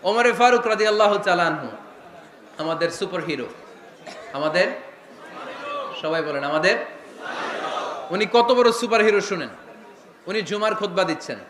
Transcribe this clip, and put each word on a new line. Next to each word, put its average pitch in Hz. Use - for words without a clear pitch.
ওমরে 226
ফারুক 240
রাদিয়াল্লাহু 214
তাআলা 175
আনহু 147
আমাদের 165
superhero, 160
আমাদের, 156
সবাই 160
বলেন, 143
আমাদের। 156
উনি 202
কত 240
বড় 240
superhero 214
শুনেন। 170
উনি 202
জুমার 208
খুতবা 190
দিচ্ছেন। 151